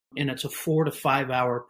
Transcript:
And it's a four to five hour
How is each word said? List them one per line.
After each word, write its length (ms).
And 140
it's 140
a 40
four 360
to 60
five 380
hour 420